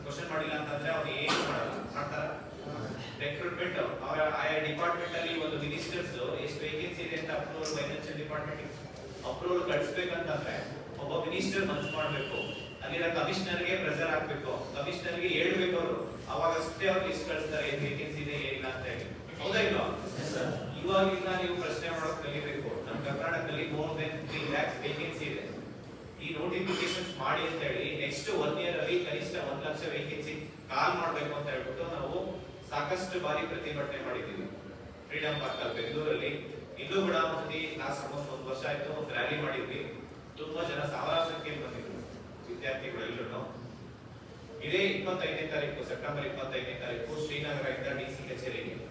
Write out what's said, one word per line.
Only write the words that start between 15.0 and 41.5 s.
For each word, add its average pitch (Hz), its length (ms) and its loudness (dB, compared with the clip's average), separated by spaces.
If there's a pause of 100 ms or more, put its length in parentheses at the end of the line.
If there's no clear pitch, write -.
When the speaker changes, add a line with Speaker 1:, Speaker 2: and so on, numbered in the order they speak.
Speaker 1:
ಗೆ 180 160 4
ಹೇಳ್ಬೇಕು 180 440 6
ಅವ್ರು, - 140 2 (380)
ಅವಾಗಷ್ಟೇ 165 580 4
ಅವ್ರು 190 160 4
ಲಿಸ್ಟ್ 151 220 -2
ಕಳಿಸ್ತಾರೆ 151 420 2
ಏನ್ 143 140 0
ವೇಕೆನ್ಸಿ 147 400 -2
ಇದೆ 147 100 -2 (120)
ಏನಿಲ್ಲ 131 260 -2
ಅಂತ - 180 -4
ಹೇಳಿ. - 140 -4 (340)
ಹೌದಾ 202 280 4
ಇಲ್ವಾ? - 180 6 (360)
Speaker 2:
ಎಸ್ - 120 0
ಸರ್. - 180 2 (300)
Speaker 1:
ಇವಾಗಿಂದ 190 460 6 (140)
ನೀವು 175 220 2
ಪ್ರಶ್ನೆ 156 320 0
ಮಾಡೋದ್ 156 280 0
ಕಲಿಬೇಕು. 143 460 -2 (160)
ನಮ್ - 120 -2 (100)
ಕರ್ನಾಟಕದಲ್ಲಿ 151 580 0 (100)
more 151 240 0
than 156 120 0 (180)
three - 240 -2
lakhs - 300 2
ವೇಕೆನ್ಸಿ 147 480 -2
ಇದೆ. - 120 -2 (800)
ಈ - 120 -6
ನೋಟಿಫಿಕೇಶನ್ಸ್ 180 760 2 (120)
ಮಾಡಿ - 260 4
ಅಂತ 160 200 -2
ಹೇಳಿ 139 180 0 (160)
ನೆಕ್ಸ್ಟ್ - 260 0 (140)
ಒನ್ 151 180 4
ಇಯರ್ - 220 2
ಅಲ್ಲಿ 175 120 4 (120)
ಕನಿಷ್ಠ - 280 0 (160)
ಒಂದ್ 139 160 -2
ಲಕ್ಷ 151 160 -2 (120)
ವೇಕೆನ್ಸಿ 151 400 -2 (360)
ಕಾಲ್ 147 300 6
ಮಾಡ್ಬೇಕು 147 380 0
ಅಂತ 147 160 -2
ಹೇಳ್ಬಿಟ್ಟು 127 320 -2 (100)
ನಾವು - 220 0 (520)
ಸಾಕಷ್ಟು 185 540 0
ಬಾರಿ 151 260 2
ಪ್ರತಿಭಟನೆ 147 560 -2
ಮಾಡಿದ್ದೀವಿ. - 400 -2 (600)
ಫ್ರೀಡಂ 151 320 0
ಪಾರ್ಕ್ - 240 -2
ಅಲ್ಲಿ - 140 0
ಬೆಂಗಳೂರಲ್ಲಿ, 151 520 2 (520)
ಇಲ್ಲೂ 160 140 0 (100)
ಕೂಡ 170 100 6 (160)
ಒಂದ್ಸತಿ 156 280 -2 (200)
ಲಾಸ್ಟ್ 151 240 -2
almost 143 320 -4
ಒಂದ್ 131 140 -6
ವರ್ಷ 131 200 -2
ಆಯ್ತು, 143 180 0 (120)
ಒಂದ್ 151 160 -2
ರ್ಯಾಲಿ 151 200 2 (100)
ಮಾಡಿದ್ವಿ. - 340 -2 (600)
ತುಂಬಾ 156 300 -2
ಜನ 147 100 0 (140)
ಸಾವಿರಾರು 165 380 4
ಸಂಖ್ಯೆಯಲ್ಲಿ 151 340 -4